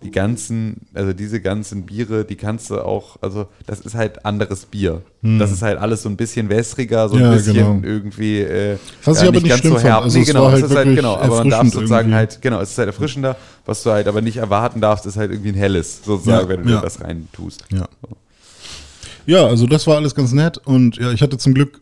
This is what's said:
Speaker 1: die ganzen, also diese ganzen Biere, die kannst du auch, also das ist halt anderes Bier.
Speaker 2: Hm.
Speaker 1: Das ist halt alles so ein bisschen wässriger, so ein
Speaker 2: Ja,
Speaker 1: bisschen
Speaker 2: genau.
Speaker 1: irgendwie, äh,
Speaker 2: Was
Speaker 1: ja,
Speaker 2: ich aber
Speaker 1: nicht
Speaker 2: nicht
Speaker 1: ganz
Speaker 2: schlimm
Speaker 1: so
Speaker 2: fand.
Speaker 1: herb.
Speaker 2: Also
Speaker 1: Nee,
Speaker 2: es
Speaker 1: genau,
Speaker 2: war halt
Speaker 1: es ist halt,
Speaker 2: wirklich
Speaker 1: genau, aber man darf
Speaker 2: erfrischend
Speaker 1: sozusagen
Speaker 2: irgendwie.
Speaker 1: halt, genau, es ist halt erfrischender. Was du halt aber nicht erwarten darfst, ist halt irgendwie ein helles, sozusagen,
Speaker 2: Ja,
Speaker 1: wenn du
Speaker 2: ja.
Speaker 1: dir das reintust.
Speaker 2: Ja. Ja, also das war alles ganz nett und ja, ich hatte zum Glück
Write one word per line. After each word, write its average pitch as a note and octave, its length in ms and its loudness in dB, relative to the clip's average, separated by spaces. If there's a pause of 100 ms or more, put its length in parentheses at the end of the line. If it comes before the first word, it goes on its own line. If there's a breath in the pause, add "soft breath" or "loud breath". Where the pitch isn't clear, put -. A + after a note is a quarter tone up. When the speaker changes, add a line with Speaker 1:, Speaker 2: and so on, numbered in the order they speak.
Speaker 1:
die - 80 -14
ganzen, A2 840 -6
also G2 180 -4
diese G#2 300 -8
ganzen G2+ 420 -6
Biere, G#2+ 400 -6
die G#2 120 -12
kannst A2 340 -8
du G2+ 100 -6
auch, G2+ 400 -8
also G2+ 280 -8 (180 soft breath)
das G2+ 140 -10
ist G#2+ 140 -14
halt A2+ 300 -6
anderes G#2 400 -4
Bier. F2+ 380 -4 (180)
Speaker 2:
Hm. A2 180 2
Speaker 1:
Das G#2 140 0
ist F#2 80 -4
halt G#2 180 -2
alles A2 260 -2
so A2 40 -6
ein G2+ 80 -6
bisschen A2+ 320 -4
wässriger, A2+ 640 -2
so A2+ 60 2
ein B2+ 40 6
Speaker 2:
Ja, A#2+ 140 6
Speaker 1:
bisschen G#2+ 180 2
Speaker 2:
genau. G#2 300 4
Speaker 1:
irgendwie, G#2 560 -4
äh, G2+ 400 -2 (260 loud breath)
Speaker 2:
Was D#3 140 4
Speaker 1:
ja, E3 60 4
Speaker 2:
ich F3+ 40 6
aber F3+ 60 4
Speaker 1:
nicht - 80 2
Speaker 2:
nicht E3 80 2
Speaker 1:
ganz B2 100 4
Speaker 2:
schlimm D#3+ 140 4
Speaker 1:
so B2 60 4
Speaker 2:
fand. B2 100 4
Speaker 1:
herb. A2 140 4
Speaker 2:
Also A#2+ 120 2
Speaker 1:
Nee, B2+ 60 6
Speaker 2:
es A#2 60 2
Speaker 1:
genau, C3+ 160 4
Speaker 2:
war C3+ 80 6
halt C3+ 120 4
Speaker 1:
es C#3 60 0
ist C#3 60 2
halt, C3+ 100 4
Speaker 2:
wirklich C3+ 160 4
Speaker 1:
genau, A2 140 0
aber A#2+ 200 2
man A#2 140 2
darf A2 80 2
Speaker 2:
erfrischend A#2+ 160 4
Speaker 1:
sozusagen A2 240 0 (100)
Speaker 2:
irgendwie. A2 80 2
Speaker 1:
halt, A2 240 -2
genau, A#2 220 -2
es G#2 80 -8
ist - 80 -8
halt A#2+ 80 0
erfrischender. C3 500 -6 (300 loud breath)
Was - 160 -6
du A#2 80 0
halt G#2 180 0
aber G#2+ 140 0
nicht A2+ 160 -4
erwarten A2+ 420 -2
darfst, G#2 240 0
ist G2+ 140 -8
halt G#2 140 -4
irgendwie G#2 180 -6
ein G2 40 -4
helles, F#2+ 480 -2
sozusagen, G#2 420 0
Speaker 2:
Ja, F2+ 40 -4
Speaker 1:
wenn F2+ 160 -4
du A#2+ 60 0
Speaker 2:
ja. A2+ 60 2
Speaker 1:
dir G2 60 -2
das F#2 200 -8
reintust. E2 680 -14
Speaker 2:
Ja. F#2+ 160 -4 (1400 loud breath)
Ja, E3+ 200 6
also A#2 200 4
das D3 200 2
war D#3 100 4
alles D3+ 180 -2
ganz C3 180 0
nett D#3 260 2
und B2+ 380 2
ja, B2 160 -4
ich A2 100 -2
hatte C#3 140 2
zum C3 160 2
Glück C#3 300 0